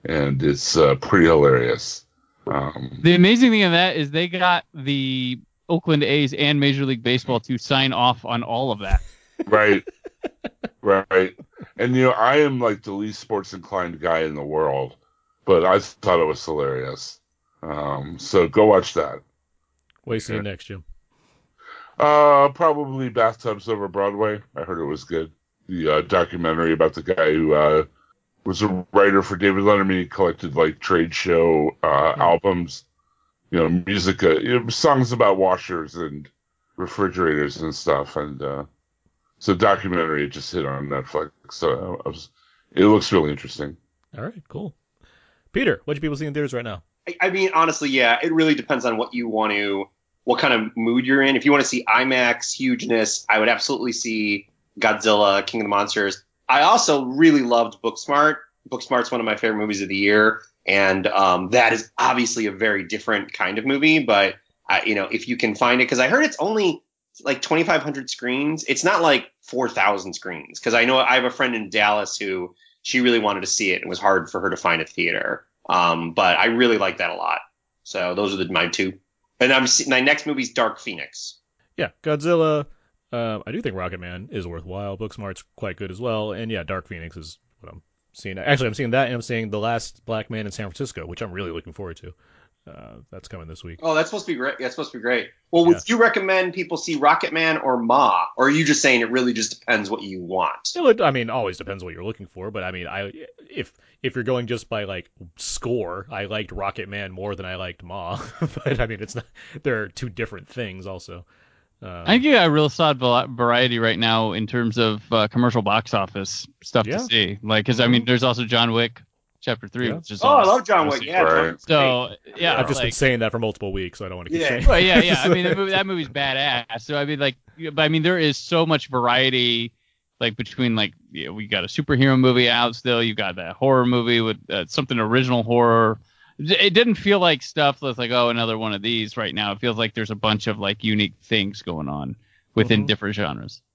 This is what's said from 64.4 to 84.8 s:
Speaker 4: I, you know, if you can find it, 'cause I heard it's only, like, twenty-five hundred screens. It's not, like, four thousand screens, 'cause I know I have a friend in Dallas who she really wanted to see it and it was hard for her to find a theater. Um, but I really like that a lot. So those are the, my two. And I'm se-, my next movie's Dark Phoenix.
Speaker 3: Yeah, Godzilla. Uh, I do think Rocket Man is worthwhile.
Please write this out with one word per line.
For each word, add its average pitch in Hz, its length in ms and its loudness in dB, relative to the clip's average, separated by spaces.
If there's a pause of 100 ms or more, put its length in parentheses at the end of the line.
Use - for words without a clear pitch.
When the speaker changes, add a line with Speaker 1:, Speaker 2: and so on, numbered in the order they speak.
Speaker 4:
I, 95 160 2
you 107 100 0
know, 98 100 -2
if 113 240 -6
you 123 80 -4
can 107 180 -2
find 123 260 2
it, 120 60 2
'cause 123 140 0
I 131 80 4
heard 277 160 2
it's 302 160 -4
only, 196 420 -2 (420)
like, 135 160 -2
twenty-five 160 420 0
hundred 135 280 -8
screens. 143 580 -4
It's 120 160 -2
not, 185 160 2
like, 147 300 2 (100)
four 123 300 -4
thousand 98 440 -2
screens, 80 460 -14
'cause 117 140 -2
I 117 100 4
know 131 140 2
I 127 160 2
have 127 100 2
a 123 60 -2
friend 123 240 -2
in 104 160 -8
Dallas 104 480 0
who 92 360 -6 (280)
she 131 180 -2
really 120 200 4
wanted 101 200 0
to 95 60 -8
see 98 260 -2
it 87 40 0
and - 80 -10
it - 40 -10
was 90 100 -8
hard 95 320 2
for 92 100 -6
her 92 100 -2
to 90 60 -6
find 85 260 -2
a - 40 -4
theater. - 600 -6 (220)
Um, 85 440 0
but 90 260 2
I 101 80 4
really 117 320 2
like 95 200 -2
that 87 120 -4
a 90 40 -6
lot. 82 260 -4 (420)
So 90 320 -6
those 98 180 -2
are 98 40 -4
the, 92 160 -4
my 87 160 0
two. 95 300 -4 (420)
And 127 120 4
I'm 131 140 2
se-, 156 220 0
my 131 120 2
next 147 260 0
movie's 131 260 -6
Dark 113 260 -2
Phoenix. - 600 -14 (380)
Speaker 3:
Yeah, - 120 -4 (160)
Godzilla. 156 640 0 (460)
Uh, 113 340 -4
I 110 60 -12
do 196 100 -8
think 110 140 -6
Rocket 90 220 -6
Man 90 320 -14
is 92 160 -8
worthwhile. 92 500 -10